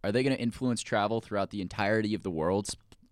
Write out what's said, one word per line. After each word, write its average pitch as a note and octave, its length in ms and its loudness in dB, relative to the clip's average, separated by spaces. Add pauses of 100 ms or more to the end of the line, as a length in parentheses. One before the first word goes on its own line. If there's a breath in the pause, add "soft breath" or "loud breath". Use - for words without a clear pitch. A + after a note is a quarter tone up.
Are G#2 80 0
they B2+ 120 2
gonna C3+ 120 2
influence A#2+ 460 -2
travel G#2+ 400 0
throughout G2 280 -2
the G2+ 120 -4
entirety G#2+ 520 2
of F2+ 100 -4
the F#2 80 -2
world, F2+ 380 0
sp-, - 260 -14 (160)